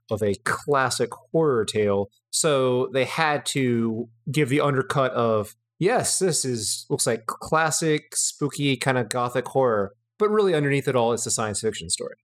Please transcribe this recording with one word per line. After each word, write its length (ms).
of 120
a 120
classic 640
horror 340
tale. 420
So 640
they 100
had 420
to 600
give 180
the 140
undercut 500
of, 420
"Yes, 400
this 240
is, 460
looks 180
like 200
classic, 880
spooky, 640
kind 180
of 140
gothic 380
horror." 440
But 120
really 240
underneath 340
it 80
all, 160
it's 140
a 40
science 300
fiction 300
story. 340